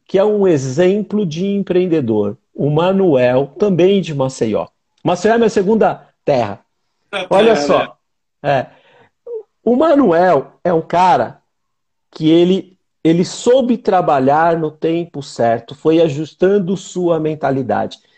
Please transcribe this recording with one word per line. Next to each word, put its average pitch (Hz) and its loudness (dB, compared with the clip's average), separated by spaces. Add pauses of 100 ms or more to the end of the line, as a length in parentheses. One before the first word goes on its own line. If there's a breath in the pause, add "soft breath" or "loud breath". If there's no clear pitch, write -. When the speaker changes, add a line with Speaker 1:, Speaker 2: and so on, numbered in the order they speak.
Speaker 1:
que - -4
é 190 2
um 208 2
exemplo 185 0
de 165 -6
empreendedor, 160 -2 (160)
o 147 -2
Manuel, 147 0
também 196 2
de 156 -8
Maceió. 117 -4 (360)
Maceió 180 0
é - 2
minha 226 2
segunda 196 -2 (180)
terra. 120 -2 (500)
Speaker 2:
É, 190 -8
Speaker 1:
Olha 208 4
Speaker 2:
é, 214 4
Speaker 1:
só. 147 0
Speaker 2:
né? 110 -2 (560)
Speaker 1:
É. 139 0 (1000 soft breath)
O 240 2
Manuel 185 2 (120)
é 175 0
um 165 0
cara 170 0 (720)
que 156 -2
ele, 175 2 (240)
ele 170 2
soube 247 0
trabalhar 160 2
no 156 -4
tempo 165 -6
certo, 117 -2
foi 160 0
ajustando 175 0
sua 170 -4
mentalidade. 135 -4 (200)